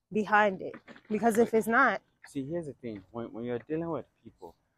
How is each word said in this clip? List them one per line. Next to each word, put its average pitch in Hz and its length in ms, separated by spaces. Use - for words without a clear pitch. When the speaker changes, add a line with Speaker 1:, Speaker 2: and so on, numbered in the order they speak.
Speaker 1:
behind 208 500
it? - 120
Because 214 280
if 233 140
Speaker 2:
But 226 60
Speaker 1:
it's 214 100
not 233 340
Speaker 2:
see, 139 180
here's 165 220
the 131 60
thing. 113 280
When, 117 220
when 110 100
you're 120 160
dealing 165 300
with 143 160
people, 90 320